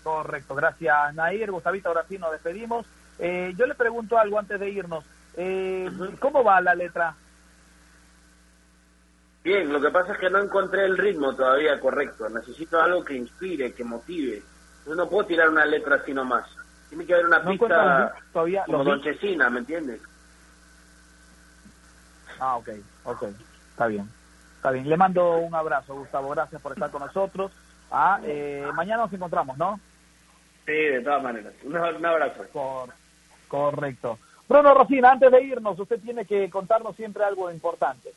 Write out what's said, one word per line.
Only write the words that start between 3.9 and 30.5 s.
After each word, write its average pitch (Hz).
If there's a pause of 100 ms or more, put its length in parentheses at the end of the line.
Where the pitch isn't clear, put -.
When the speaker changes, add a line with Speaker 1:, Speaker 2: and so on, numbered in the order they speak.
Speaker 1:
algo 214
antes 202
de 202
irnos. 175 (320)
Eh, 185
Speaker 2:
Ujú. 185
Speaker 1:
¿cómo 277
va 190
la 180
letra? 170 (2250)
Speaker 2:
Bien, 175
lo 139
que 147
pasa 180
es 196
que 185
no 190
encontré 196
el 185
ritmo 156
todavía 135
correcto. 131
Necesito 123
algo 170
que 139
inspire, 131
que 120
motive. 117 (420)
Yo 151
no 175
puedo 196
tirar 165
una 156
letra 147
así 135
nomás. 127 (440)
Tiene 170
que 175
haber 175
una 165
Speaker 1:
¿No 165
Speaker 2:
pista 196
Speaker 1:
encuentras 147 (100)
todavía 185
Speaker 2:
como 156
Speaker 1:
los 139
Speaker 2:
Don 139
Speaker 1:
beats? 147
Speaker 2:
Chesina, 160
¿me 123
entiendes? 131 (2500)
Speaker 1:
Ah, 131
ok, 117 (360)
ok. 120 (480)
Está 117
bien, 104 (500)
está 135
bien. 131
Le 160
mando 180
un 165
abrazo, 147
Gustavo. 139
Gracias 147
por 139
estar 147
con 143
nosotros. 190 (380)
Ah, 175
eh, 147
mañana 214
nos 196
encontramos, 170
¿no? 196 (880)